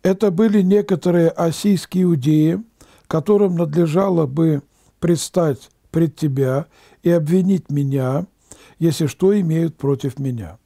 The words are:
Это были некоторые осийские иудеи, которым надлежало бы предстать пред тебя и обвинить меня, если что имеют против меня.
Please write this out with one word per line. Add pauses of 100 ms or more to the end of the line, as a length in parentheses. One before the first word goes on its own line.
Это
были
некоторые
осийские
иудеи, (440)
которым
надлежало
бы (360)
предстать (220)
пред
тебя (360)
и
обвинить
меня, (540)
если
что
имеют
против
меня.